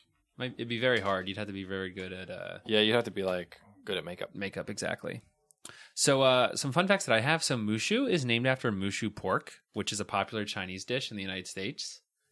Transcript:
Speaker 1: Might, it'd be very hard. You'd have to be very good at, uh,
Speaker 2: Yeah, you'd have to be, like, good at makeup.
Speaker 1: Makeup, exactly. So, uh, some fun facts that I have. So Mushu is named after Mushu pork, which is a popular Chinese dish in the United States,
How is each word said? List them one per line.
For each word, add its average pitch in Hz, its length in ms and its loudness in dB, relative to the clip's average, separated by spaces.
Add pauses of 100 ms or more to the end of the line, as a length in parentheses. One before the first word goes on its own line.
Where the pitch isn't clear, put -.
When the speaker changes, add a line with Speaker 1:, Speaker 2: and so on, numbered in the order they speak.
(380)
Speaker 1:
Might, 123 160 -6
it'd 120 140 -8
be 117 120 -4
very 123 200 4
hard. 95 280 0
You'd 95 80 -6
have 104 120 -6
to 101 40 -8
be 98 120 -6
very 95 260 -6
good 92 240 -8
at, 92 160 -12
uh, 90 340 -10
Speaker 2:
Yeah, 107 160 4
you'd 110 140 6
have 117 100 4
to 107 60 -6
be, 98 120 -4
like, 90 360 -2 (260)
good 95 140 -4
at 80 80 -6
makeup. - 280 -10
Speaker 1:
Makeup, 95 360 -6
exactly. - 500 -6 (760)
So, 135 260 4
uh, 127 360 6
some 139 160 -2
fun 180 140 4
facts 196 200 2
that 120 80 4
I 113 60 6
have. 156 220 2
So 135 140 0
Mushu 113 520 0
is 165 160 2
named 120 220 4
after 131 240 2
Mushu 101 440 -2
pork, - 400 -2 (180)
which 104 200 -4
is 101 80 -4
a 98 40 -2
popular 101 400 -2
Chinese 95 400 -8
dish 131 260 -4
in 107 60 -8
the 98 60 -6
United 92 240 -6
States, - 560 -8 (300)